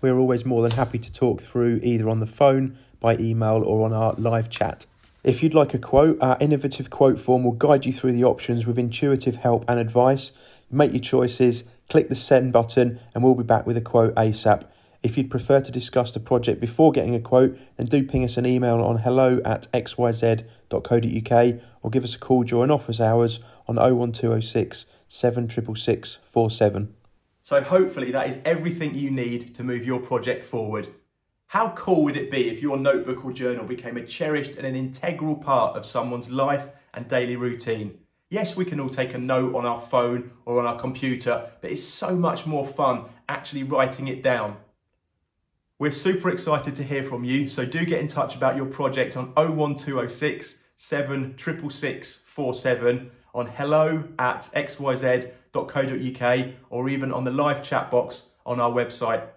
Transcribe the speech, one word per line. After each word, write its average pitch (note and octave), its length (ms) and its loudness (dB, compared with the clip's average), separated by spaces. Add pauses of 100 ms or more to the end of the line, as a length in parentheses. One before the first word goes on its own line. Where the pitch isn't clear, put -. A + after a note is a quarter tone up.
We're B2+ 180 4
always B2 260 2
more A#2+ 180 2
than A#2 100 2
happy B2 260 0
to - 140 -10
talk A#2+ 280 0
through A#2+ 440 0
either A2+ 240 2
on A2+ 100 0
the A2 80 -2
phone, C3+ 500 4 (220)
by A#2 200 4
email A2+ 460 2
or A2 200 2
on A2+ 80 0
our A2 220 0
live A2+ 360 0
chat. - 340 -4 (420)
If A#2+ 160 2
you'd D#3+ 120 2
like C#3+ 200 4
a A#2+ 60 0
quote, C#3+ 420 4
our B2+ 180 4
innovative C#3+ 480 0
quote - 300 4
form B2+ 240 2
will B2 80 4
guide C#3 340 4
you B2+ 80 -2
through C3 200 0
the A#2+ 100 2
options A#2 420 2
with A#2 140 0
intuitive B2+ 560 0
help A#2 320 2
and A#2+ 140 2
advice. B2 500 2 (400)
Make C#3+ 220 4
your - 80 0
choices, B2 640 2 (240)
click - 200 4
the C3+ 60 -2
send B2+ 380 2
button, A#2 480 2 (120)
and A#2+ 120 0
we'll C3 100 8
be B2 80 -2
back A#2 240 2
with A#2 100 0
a A#2 40 0
quote A2+ 340 4
asap. G#2+ 540 2 (340)
If A2+ 160 0
you'd C3 100 0
prefer C3+ 340 4
to - 100 -10
discuss A#2+ 400 0
the A2+ 80 -6
project A#2+ 400 0
before C#3 320 4
getting A#2+ 240 0
a A2+ 40 -2
quote, B2+ 380 4 (180)
then B2 100 -4
do C3+ 200 2
ping C3 160 0
us A#2+ 140 -2
an A#2+ 100 0
email B2 340 2
on A#2 180 0
hello B2+ 460 4
at - 300 -2
X A#2+ 240 -4
Y A#2+ 140 2
Z A2+ 320 2 (240)
dot - 160 -2
co A#2 160 2
dot A2+ 100 -2
U A2 120 -4
K A#2+ 380 4 (220)
or A#2 80 -4
give B2 140 0
us A#2+ 100 -6
a - 60 -16
call B2+ 240 2
during A#2+ 260 2
office A#2 300 0
hours A#2 400 2 (260)
on A#2 140 0
oh B2+ 160 6
one A#2+ 160 -2
two A2+ 200 -2
oh A2 60 0
six, - 480 -4 (220)
seven A#2+ 400 -2
triple A2+ 260 -6
six - 480 -4
four A2+ 280 0
seven. G#2+ 440 0 (480)
So C#3 200 2
hopefully E3 500 0
that C3+ 160 -2
is B2+ 160 -8
everything D#3+ 500 -2
you C#3 160 -4
need A#2+ 460 -6
to B2 80 -10
move A#2+ 200 -4
your B2+ 140 -2
project B2 460 -4
forward. G#2+ 420 -6 (640)
How G#3+ 200 0
cool E3 320 2
would C#3 140 0
it - 120 -6
be B2 200 0
if A2+ 120 -6
your C#3 160 -2
notebook C3 480 0
or B2+ 80 -8
journal B2 320 -6
became A#2+ 320 -10
a A#2 80 -8
cherished D3 520 -6
and C3+ 100 -8
an C3 80 -4
integral D3+ 600 -4
part C3 400 0
of G2+ 100 -10
someone's A#2+ 420 -6
life C#3 380 -2 (260)
and B2 140 -12
daily B2 300 -2
routine? A#2+ 600 -6 (300)
Yes, F#3+ 280 -4
we F#3 80 -2
can D3+ 160 -6
all C3 100 -6
take B2+ 240 -6
a B2+ 40 -6
note B2+ 360 0
on B2 100 -2
our A#2 160 -4
phone B2 520 -2 (120)
or A#2+ 140 0
on A#2+ 80 0
our A#2+ 100 -4
computer, B2+ 720 -4 (120)
but A#2+ 100 -10
it's - 140 -8
so F#3 320 -4
much D#3+ 300 -2
more D3 200 -4
fun C3 380 -2 (240)
actually C#3 340 -8
writing C3+ 460 -2
it B2+ 160 -10
down. A2 320 0 (1200)
We're D3 140 -2
super F3+ 380 -2
excited D3 440 -2
to C#3 80 -8
hear C3+ 220 -4
from B2 180 -8
you, C3+ 260 0
so C3 160 -6
do E3 200 -4
get E3+ 160 -2
in D#3 80 -4
touch C#3 260 -4
about C3 220 0
your C#3 100 -4
project C3 500 -4
on B2+ 200 -10
oh D#3+ 160 2
one D3 240 -2
two C3+ 240 -6
oh A#2+ 80 -6
six, - 500 -8 (180)
seven C#3 600 -6
triple D#3 340 -8
six - 560 -10
four B2+ 280 -6
seven, B2 580 0 (200)
on A#2+ 140 -6
hello D#3 600 0 (100)
at - 340 -4
X C#3+ 280 -6
Y C3+ 160 -2
Z B2+ 320 0 (240)
dot - 160 -4
co C3+ 180 -2
dot C3 140 -6
U B2+ 100 -4
K, B2+ 460 -2 (140)
or B2 180 -4
even C3+ 240 -4
on B2 100 -4
the B2+ 80 -2
live C#3+ 320 0
chat B2+ 260 -4
box - 360 -2 (200)
on B2 140 -4
our A#2+ 140 0
website. A#2+ 640 -4